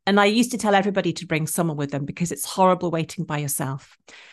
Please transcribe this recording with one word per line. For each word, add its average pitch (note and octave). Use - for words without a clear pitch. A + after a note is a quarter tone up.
And G3+
I G3+
used A#3
to A#3
tell G#3
everybody F#3+
to D#3+
bring D#3
someone E3
with C#3+
them C#3+
because E3+
it's -
horrible F3+
waiting E3
by D3+
yourself. C#3